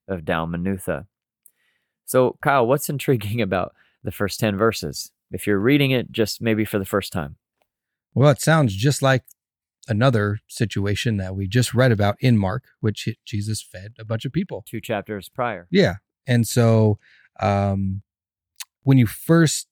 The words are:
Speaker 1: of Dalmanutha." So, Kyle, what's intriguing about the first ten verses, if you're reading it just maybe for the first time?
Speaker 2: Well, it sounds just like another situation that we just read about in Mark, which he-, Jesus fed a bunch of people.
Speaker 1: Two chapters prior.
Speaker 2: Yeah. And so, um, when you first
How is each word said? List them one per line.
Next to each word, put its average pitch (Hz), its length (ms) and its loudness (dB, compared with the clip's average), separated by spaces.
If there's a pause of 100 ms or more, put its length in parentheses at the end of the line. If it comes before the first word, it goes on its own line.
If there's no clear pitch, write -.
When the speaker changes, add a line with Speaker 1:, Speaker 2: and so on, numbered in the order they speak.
Speaker 1:
of 90 160 -6
Dalmanutha." 85 840 -4 (1000)
So, 127 380 0
Kyle, 139 240 2
what's 143 240 0
intriguing 120 500 -2
about 92 340 -2 (280)
the - 100 -6
first - 280 -6
ten 107 160 0
verses, 95 560 -2 (180)
if - 160 -10
you're 104 120 2
reading 135 320 2
it 120 220 -2
just - 300 -2
maybe 110 220 0
for 104 140 -2
the 95 60 -2
first - 280 -4
time? 78 240 -6 (800)
Speaker 2:
Well, 143 160 6
it 127 100 0
sounds 151 340 2
just 127 280 0
like 131 220 2 (640)
another 107 580 0
situation 104 720 -2
that 95 180 -6
we 98 100 -4
just 120 280 0
read 123 180 4
about 101 280 2
in 123 180 4
Mark, 95 260 -2 (160)
which 107 220 -2
he-, 117 220 -6
Jesus 104 380 -6
fed 104 360 -18
a 110 60 -18
bunch 110 200 -6
of 135 80 -8
people. 156 340 -6
Speaker 1:
Two 113 140 -10
chapters 104 480 -6
prior. 107 420 -6
Speaker 2:
Yeah. 151 260 2 (300)
And 120 200 2
so, 110 520 4 (420)
um, 98 600 0 (800)
when 135 160 6
you 120 80 6
first - 640 2